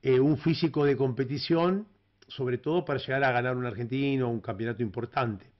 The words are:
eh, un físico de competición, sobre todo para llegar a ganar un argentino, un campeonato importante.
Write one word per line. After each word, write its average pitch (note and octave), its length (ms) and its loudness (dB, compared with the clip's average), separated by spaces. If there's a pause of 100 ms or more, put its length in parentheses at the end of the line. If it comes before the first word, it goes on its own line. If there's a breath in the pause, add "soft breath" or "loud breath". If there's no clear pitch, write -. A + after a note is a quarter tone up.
eh, C3 160 4
un C#3 200 4
físico D3+ 480 0
de C#3 100 4
competición, C#3+ 920 0 (380)
sobre B2 320 -4
todo D#3 260 -2
para C3+ 140 -2
llegar C3+ 260 0
a C3 80 4
ganar B2+ 240 0
un B2 80 -4
argentino, B2+ 640 -2
un A#2 100 -2
campeonato A2+ 420 -6
importante. A#2 800 -4